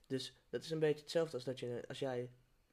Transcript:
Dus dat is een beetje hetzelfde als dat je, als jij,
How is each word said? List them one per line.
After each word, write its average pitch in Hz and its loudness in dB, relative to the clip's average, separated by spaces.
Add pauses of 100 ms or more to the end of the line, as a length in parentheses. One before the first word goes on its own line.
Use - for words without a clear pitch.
Dus 131 -4 (140)
dat - -4
is 160 -8
een 160 0
beetje 151 4
hetzelfde 165 0
als 127 -4
dat 127 -2
je, 120 -4
als 135 -8
jij, 123 0 (420)